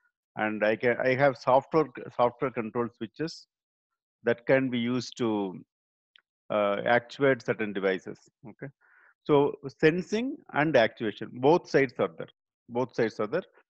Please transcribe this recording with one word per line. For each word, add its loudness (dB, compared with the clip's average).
and -2
I 2
can, 0
I 2
have 2
software, 0
software -2
control -4
switches -10
that 0
can 4
be -2
used -4
to, -2
uh, 0
actuate 0
certain -4
devices. -2
Okay, -16
so 2
sensing 0
and 0
actuation, 0
both 2
sides 0
are 0
there. -14
Both -4
sides -2
are -2
there, -4